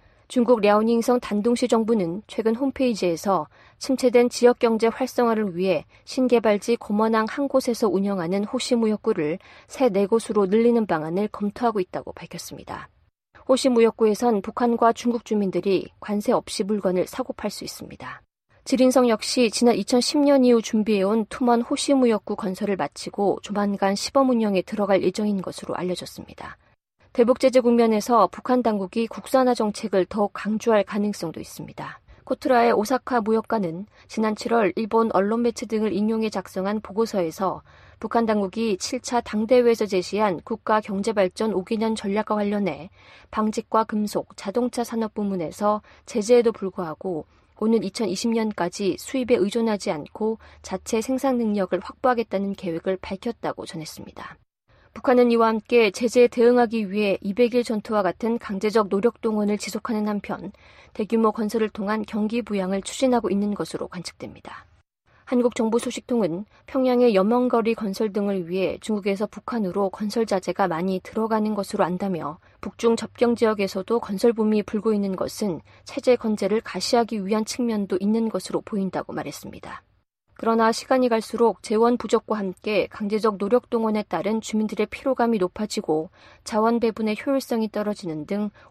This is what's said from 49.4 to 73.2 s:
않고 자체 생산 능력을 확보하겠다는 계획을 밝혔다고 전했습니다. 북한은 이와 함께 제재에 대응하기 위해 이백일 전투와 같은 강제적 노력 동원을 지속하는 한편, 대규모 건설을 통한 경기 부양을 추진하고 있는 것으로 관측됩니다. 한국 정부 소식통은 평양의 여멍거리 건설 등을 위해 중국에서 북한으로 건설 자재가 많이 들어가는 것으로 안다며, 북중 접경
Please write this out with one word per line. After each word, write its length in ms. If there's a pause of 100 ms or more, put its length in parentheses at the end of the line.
않고 480 (220)
자체 400
생산 380
능력을 440
확보하겠다는 720
계획을 480
밝혔다고 640
전했습니다. 720 (560)
북한은 380
이와 180
함께 420
제재에 380
대응하기 640
위해 300
이백일 440
전투와 380
같은 360
강제적 500
노력 320
동원을 380
지속하는 500
한편, 440 (420)
대규모 380
건설을 360
통한 380
경기 340
부양을 400
추진하고 480
있는 240
것으로 360
관측됩니다. 760 (640)
한국 280
정부 240
소식통은 680 (200)
평양의 480
여멍거리 600
건설 360
등을 380
위해 320
중국에서 460
북한으로 640
건설 340
자재가 440
많이 340
들어가는 500
것으로 320
안다며, 540 (240)
북중 340
접경 400